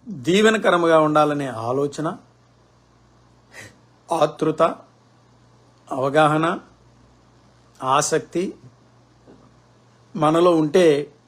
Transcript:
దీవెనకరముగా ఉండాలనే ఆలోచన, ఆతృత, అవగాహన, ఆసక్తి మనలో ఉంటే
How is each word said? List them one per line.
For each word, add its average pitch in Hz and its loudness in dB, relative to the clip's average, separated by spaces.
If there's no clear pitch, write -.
దీవెనకరముగా 175 2
ఉండాలనే 151 0
ఆలోచన, 139 -6
ఆతృత, 156 -2
అవగాహన, 151 0
ఆసక్తి 147 -4
మనలో 165 2
ఉంటే 156 2